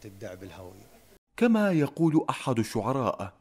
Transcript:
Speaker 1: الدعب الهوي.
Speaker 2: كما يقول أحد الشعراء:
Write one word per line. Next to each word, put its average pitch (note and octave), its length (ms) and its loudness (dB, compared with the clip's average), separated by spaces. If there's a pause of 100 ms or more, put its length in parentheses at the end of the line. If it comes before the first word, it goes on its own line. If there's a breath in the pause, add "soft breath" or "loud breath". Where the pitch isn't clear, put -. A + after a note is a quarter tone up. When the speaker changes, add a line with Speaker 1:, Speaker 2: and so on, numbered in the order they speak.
Speaker 1:
الدعب G2 380 -14
الهوي. F#2+ 380 -18 (560)
Speaker 2:
كما A3 340 4
يقول D#3+ 580 2
أحد A#2+ 300 -2
الشعراء: A2 800 -2